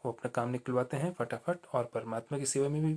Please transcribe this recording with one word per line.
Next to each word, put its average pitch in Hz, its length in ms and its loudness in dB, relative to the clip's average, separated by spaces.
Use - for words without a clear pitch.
वो 120 80 -2
अपना - 180 -4
काम 120 180 0
निकलवाते 123 480 0
हैं 165 160 0
फटाफट 170 640 -2
और 123 100 2
परमात्मा 117 540 -4
की 139 80 -2
सेवा 139 220 2
में 151 140 0
भी 156 140 4